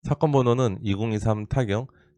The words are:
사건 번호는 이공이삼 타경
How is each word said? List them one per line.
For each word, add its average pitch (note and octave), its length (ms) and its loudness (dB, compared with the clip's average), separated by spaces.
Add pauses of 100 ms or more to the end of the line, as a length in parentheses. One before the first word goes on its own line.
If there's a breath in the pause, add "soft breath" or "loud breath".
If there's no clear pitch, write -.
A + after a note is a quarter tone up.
사건 D3 280 0
번호는 A#2+ 480 2
이공이삼 G#2+ 640 -2
타경 A2+ 420 -2 (300 soft breath)